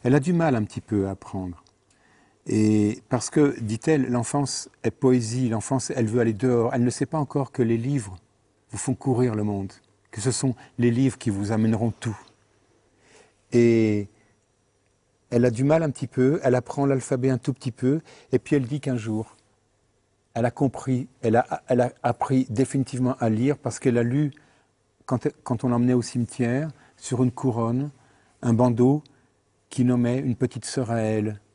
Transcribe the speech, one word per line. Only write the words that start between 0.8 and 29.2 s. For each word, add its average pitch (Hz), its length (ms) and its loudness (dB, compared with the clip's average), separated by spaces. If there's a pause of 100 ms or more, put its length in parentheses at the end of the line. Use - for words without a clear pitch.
à 98 40 -4
apprendre. 92 500 -10 (840)
Et 107 640 2
parce 123 200 -2
que, 143 300 2
dit-elle, 123 500 0
l'enfance 123 600 -4 (140)
est 113 80 0
poésie, 123 580 2
l'enfance, 113 440 -4
elle 120 140 0
veut 117 140 0
aller 113 120 2
dehors. 120 400 0
Elle 120 120 2
ne 123 40 2
sait 131 160 -4
pas 160 120 -6
encore 139 340 -4
que 131 120 -2
les 117 140 0
livres 113 380 -4 (560)
vous 107 60 -10
font 131 180 -2
courir 123 400 0
le 107 80 -2
monde, 101 300 -4 (380)
que 110 100 -12
ce 127 100 0
sont 123 240 -2 (220)
les 120 140 4
livres 127 260 0
qui - 120 -4
vous 101 220 -4
amèneront 110 400 0
tout. 107 260 -8 (1300)
Et 113 560 4 (1200)
elle 120 160 4
a 123 60 4
du 113 120 -2
mal 160 200 4
un 151 60 0
petit 131 180 -6
peu, 135 360 2
elle 139 120 4
apprend 139 300 -2
l'alphabet 131 440 0
un 127 80 0
tout 135 160 -4
petit - 180 -6
peu, 139 300 0 (300)
et 127 80 2
puis - 160 -2
elle 135 120 0
dit 139 120 -6
qu'un 131 180 -4
jour, 110 380 -6 (1000)
elle 117 100 0
a 120 60 0
compris, 131 560 -2 (140)
elle 113 160 4
a, - 300 0
elle 123 140 2
a 123 100 2 (120)
appris 131 460 0
définitivement 127 720 -2
à 117 100 0
lire 123 280 0
parce - 220 -8
qu'elle 120 180 2
a 120 60 2
lu, 139 280 0 (760)
quand, 131 220 -2 (160)
quand 117 200 -4
on 131 60 0
l'emmenait 120 240 2
au 123 80 2
cimetière, 123 680 -2 (280)
sur 127 260 -2
une 123 80 2
couronne, 123 580 -2 (520)
un 123 120 2
bandeau 123 480 4 (680)